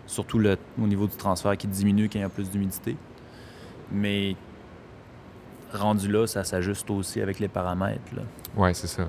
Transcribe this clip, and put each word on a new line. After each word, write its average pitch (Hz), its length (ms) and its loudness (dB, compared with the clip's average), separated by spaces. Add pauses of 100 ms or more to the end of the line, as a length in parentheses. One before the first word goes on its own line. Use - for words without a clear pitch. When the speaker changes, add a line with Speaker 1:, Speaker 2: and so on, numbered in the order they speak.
Speaker 1:
Surtout - 320 0
le, 101 180 6 (240)
au 107 60 2
niveau 101 200 2
du 95 80 -4
transfert 101 400 2
qui - 120 -6
diminue 101 420 4
quand 104 100 -2
il - 40 0
y - 20 -2
a 95 40 -2
plus 95 200 -6
d'humidité. 98 480 -2 (920)
Mais 101 440 0 (1400)
rendu 104 380 2
là, 110 160 6
ça 98 160 -2
s'ajuste 95 460 -2
aussi 101 320 -2
avec 98 180 -2
les 101 80 0
paramètres, 92 680 -2
là. 104 80 -6 (340)
Speaker 2:
Ouais, 90 160 6
c'est - 140 -4
ça. - 220 -4